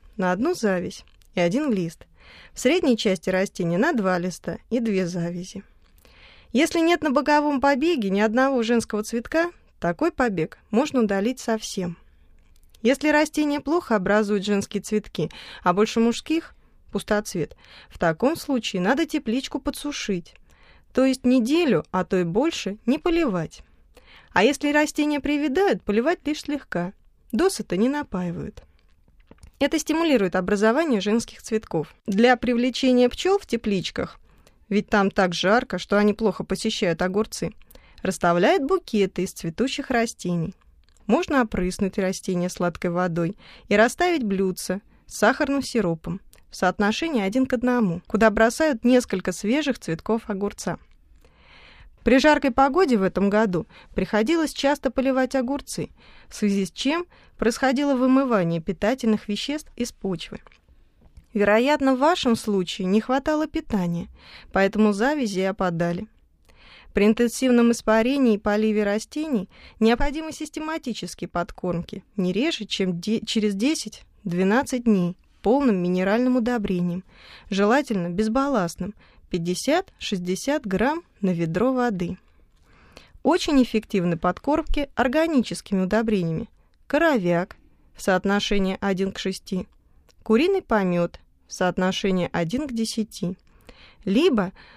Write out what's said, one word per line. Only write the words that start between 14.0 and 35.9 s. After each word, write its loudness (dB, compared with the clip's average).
женские -2
цветки, -4
а 2
больше 0
мужских, -2
пустоцвет, -4
в -20
таком 0
случае -4
надо 2
тепличку -4
подсушить. -8
То 4
есть 0
неделю, 2
а -2
то -2
и 0
больше, -2
не 2
поливать. -2
А 4
если 2
растения 0
привядают, 0
поливать -2
лишь -4
слегка. -6
Досыта -2
не 2
напаивают. -6
Это 0
стимулирует 0
образование 2
женских -2
цветков. -6
Для 4
привлечения 2
пчёл 0
в -10
тепличках, -4
ведь 0
там 2
так 2
жарко, 0
что 0